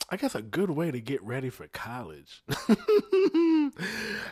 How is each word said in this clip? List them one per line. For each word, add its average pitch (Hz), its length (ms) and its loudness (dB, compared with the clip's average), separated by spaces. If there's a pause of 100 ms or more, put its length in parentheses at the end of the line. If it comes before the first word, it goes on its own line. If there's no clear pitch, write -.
I 185 80 -6
guess, 269 180 -2
a 113 60 -6
good 156 300 -2
way 160 200 -2
to 123 80 -4
get 117 240 -6
ready 127 260 -6
for - 180 -14
college. - 800 -12
<laughs> - 40 -8
I 330 1200 4 (640)